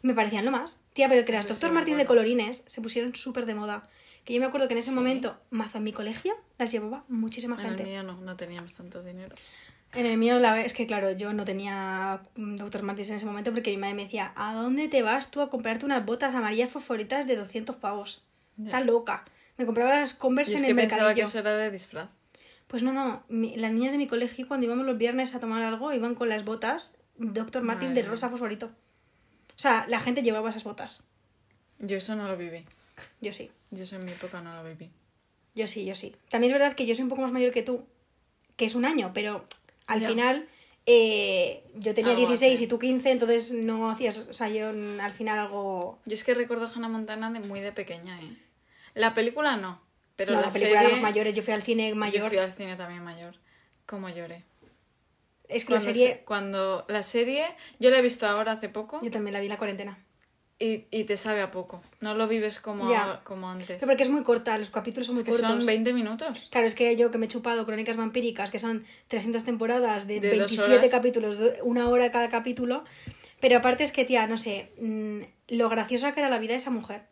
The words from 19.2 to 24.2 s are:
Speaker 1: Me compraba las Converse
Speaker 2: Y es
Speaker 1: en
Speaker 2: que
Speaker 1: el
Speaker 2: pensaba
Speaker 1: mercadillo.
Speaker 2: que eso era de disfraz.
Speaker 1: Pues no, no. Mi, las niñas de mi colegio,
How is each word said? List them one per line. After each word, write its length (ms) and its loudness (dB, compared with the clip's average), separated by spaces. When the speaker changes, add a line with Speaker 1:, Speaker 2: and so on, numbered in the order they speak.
Speaker 1:
Me 100 -2
compraba 320 2
las 160 0
Converse 380 2
Speaker 2:
Y 20 2
es 60 2
Speaker 1:
en 60 2
Speaker 2:
que 40 4
Speaker 1:
el 60 6
Speaker 2:
pensaba 260 4
Speaker 1:
mercadillo. 220 4
Speaker 2:
que 40 -2
eso 120 -4
era 160 0
de 160 -2
disfraz. 360 -12
Speaker 1:
Pues 160 -2
no, 80 2
no. 360 -4
Mi, 280 -2
las 160 -2
niñas 180 0
de 80 -2
mi 80 0
colegio, 400 -4